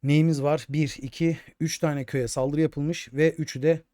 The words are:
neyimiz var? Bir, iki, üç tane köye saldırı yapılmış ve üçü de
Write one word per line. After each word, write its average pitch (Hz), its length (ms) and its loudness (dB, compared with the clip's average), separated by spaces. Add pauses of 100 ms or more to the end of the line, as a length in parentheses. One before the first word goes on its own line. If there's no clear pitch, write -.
neyimiz 151 380 4
var? 143 260 0
Bir, 143 340 -2
iki, 165 340 -2 (240)
üç 156 180 -4
tane 143 260 -2
köye 127 240 -2
saldırı 143 320 -2
yapılmış 156 520 -2
ve 156 200 2
üçü 147 300 -6
de 160 200 2 (120)